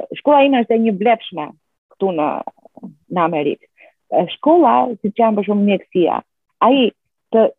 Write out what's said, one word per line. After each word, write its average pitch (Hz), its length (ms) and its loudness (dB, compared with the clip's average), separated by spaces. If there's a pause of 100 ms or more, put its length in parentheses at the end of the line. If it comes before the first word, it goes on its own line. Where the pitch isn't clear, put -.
(200)
shkolla 277 240 4
ime 269 180 2
është 226 140 -2
e 226 80 2
një 226 140 0
vlefshme 202 480 -2 (480)
këtu 190 220 -4
në, 151 120 -2 (840)
në 175 140 -4
Amerikë. 151 420 -4 (440)
Ë, 170 140 0 (100)
shkolla, 302 400 2 (240)
siç 208 240 -8
janë 220 160 0
për 196 80 -4
shembull 202 220 0
mjekësia, 185 480 -2 (440)
ai 247 300 2 (420)
të 220 120 4 (140)